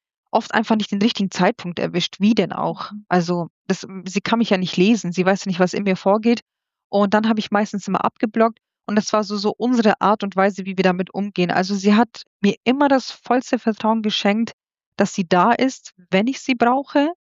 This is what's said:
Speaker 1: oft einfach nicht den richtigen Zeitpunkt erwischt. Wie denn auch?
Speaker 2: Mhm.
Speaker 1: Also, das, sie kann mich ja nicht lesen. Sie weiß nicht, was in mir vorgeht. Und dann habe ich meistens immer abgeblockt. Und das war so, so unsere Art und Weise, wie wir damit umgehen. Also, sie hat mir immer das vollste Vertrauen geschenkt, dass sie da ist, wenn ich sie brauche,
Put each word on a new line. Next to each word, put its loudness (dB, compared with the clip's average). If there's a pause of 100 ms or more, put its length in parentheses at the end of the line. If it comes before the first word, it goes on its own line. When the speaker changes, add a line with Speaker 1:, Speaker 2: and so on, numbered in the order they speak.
(320)
Speaker 1:
oft -2
einfach 2
nicht -2
den -2
richtigen 0
Zeitpunkt -2
erwischt. -4
Wie 4
denn 0
auch? -6
Speaker 2:
Mhm. -16
Speaker 1:
Also, 0 (200)
das, -4 (200)
sie -6
kann 0
mich 0
ja 2
nicht -4
lesen. 2
Sie -2
weiß 0
nicht, -4
was 2
in -4
mir 0
vorgeht. 2 (480)
Und 0
dann 4
habe 0
ich -6
meistens -2
immer -2
abgeblockt. -2 (260)
Und -2
das 0
war 2
so, -6
so -2
unsere 2
Art 2
und -6
Weise, 0
wie -8
wir 0
damit 0
umgehen. -2
Also, 0
sie 2
hat 0 (180)
mir 2
immer 2
das 0
vollste -2
Vertrauen -2
geschenkt, -2 (440)
dass 0
sie -4
da 4
ist, -2 (180)
wenn 2
ich -4
sie -2
brauche, 0